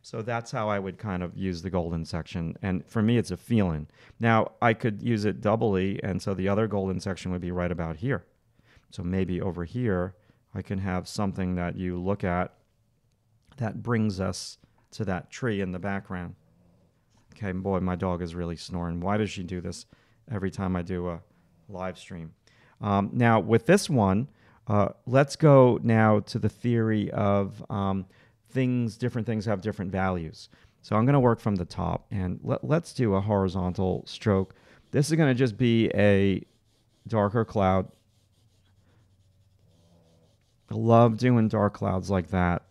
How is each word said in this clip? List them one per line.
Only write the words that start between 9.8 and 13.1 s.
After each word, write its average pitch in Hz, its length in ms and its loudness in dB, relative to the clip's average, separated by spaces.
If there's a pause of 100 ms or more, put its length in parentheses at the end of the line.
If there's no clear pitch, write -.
I 101 60 -6
can 95 200 -8
have 92 280 -4
something 92 460 -4
that 87 220 -4
you 90 220 -6
look 92 240 -4
at 90 300 -2 (1040)